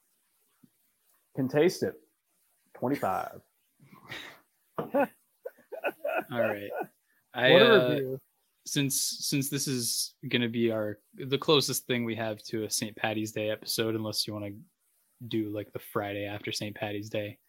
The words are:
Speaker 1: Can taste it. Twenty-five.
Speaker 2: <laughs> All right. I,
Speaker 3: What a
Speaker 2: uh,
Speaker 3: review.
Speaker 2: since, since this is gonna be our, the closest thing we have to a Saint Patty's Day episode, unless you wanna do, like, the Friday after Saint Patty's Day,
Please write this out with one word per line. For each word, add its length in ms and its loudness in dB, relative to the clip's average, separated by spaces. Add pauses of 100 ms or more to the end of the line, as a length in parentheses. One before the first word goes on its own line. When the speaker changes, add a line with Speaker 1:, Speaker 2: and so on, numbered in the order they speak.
(1400)
Speaker 1:
Can 140 0
taste 340 4
it. 120 -2 (840)
Twenty-five. 640 -2 (1400)
Speaker 2:
<laughs> 160 -8
All 140 4 (1200)
right. 400 -2 (640)
I, 180 6
Speaker 3:
What 100 12
a 40 12
Speaker 2:
uh, 240 8
Speaker 3:
review. 300 -2 (460)
Speaker 2:
since, 560 0
since 280 -2
this 180 -2
is 460 -2 (160)
gonna 200 2
be 220 2
our, 280 -4 (160)
the 220 -4
closest 500 2
thing 160 0
we 120 -2
have 280 -4
to 200 -4
a 60 -6
Saint 260 -4
Patty's 360 -2
Day 180 -2
episode, 460 -2
unless 320 -4
you 60 -8
wanna 180 -6 (760)
do, 220 -2
like, 220 -8
the 80 -10
Friday 460 -4
after 260 -8
Saint 240 -6
Patty's 340 -6
Day, 280 -6 (100)